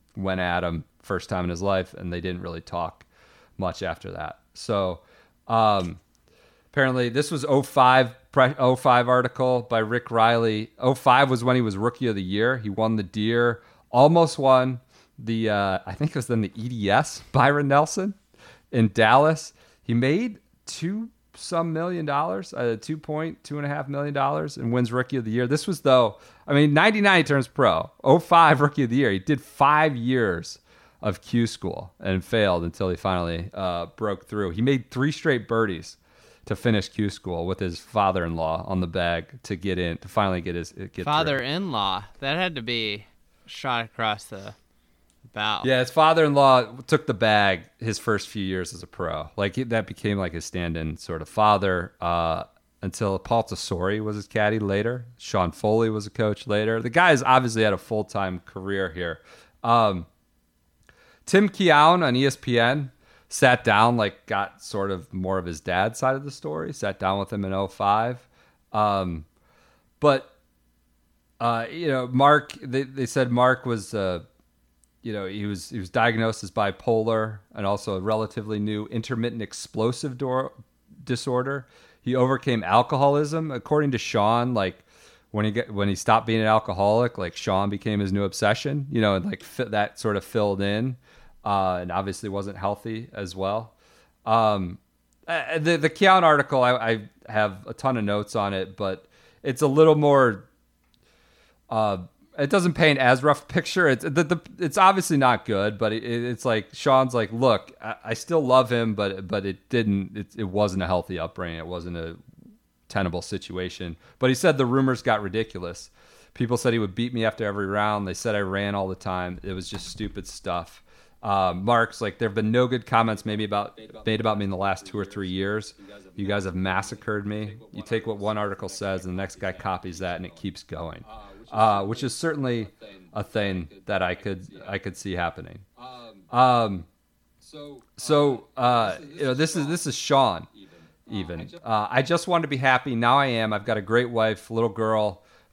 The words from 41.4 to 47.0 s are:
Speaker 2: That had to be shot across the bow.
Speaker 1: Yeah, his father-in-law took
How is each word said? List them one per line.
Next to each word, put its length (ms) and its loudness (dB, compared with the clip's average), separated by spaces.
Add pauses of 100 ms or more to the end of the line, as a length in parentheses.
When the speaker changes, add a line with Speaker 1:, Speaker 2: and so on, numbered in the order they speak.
Speaker 2:
That 180 -4
had 180 -4
to 60 -10
be 460 -6 (380)
shot 400 -6
across 400 -4
the 280 -16 (800)
bow. 320 -4
Speaker 1:
Yeah, 140 2
his 100 -2
father-in-law 1000 4
took 200 2